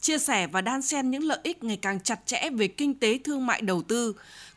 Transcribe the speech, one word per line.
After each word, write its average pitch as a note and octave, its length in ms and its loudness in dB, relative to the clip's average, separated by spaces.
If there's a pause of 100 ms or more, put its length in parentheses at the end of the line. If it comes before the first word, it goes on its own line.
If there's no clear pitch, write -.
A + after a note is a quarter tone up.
chia D#4 180 2
sẻ G#3 280 2
và F#3 140 0
đan B3+ 220 0
xen C4+ 280 0
những C#4 140 0
lợi D4+ 180 2
ích E4 220 -4
ngày A3 120 -2
càng G3 240 -2
chặt G3+ 260 -2
chẽ B3+ 260 -2
về G#3+ 160 2
kinh C#4+ 300 0
tế, A3+ 260 2
thương C#4 220 -2
mại, A#3 140 2
đầu F#3+ 220 0
tư, A3+ 320 0 (420)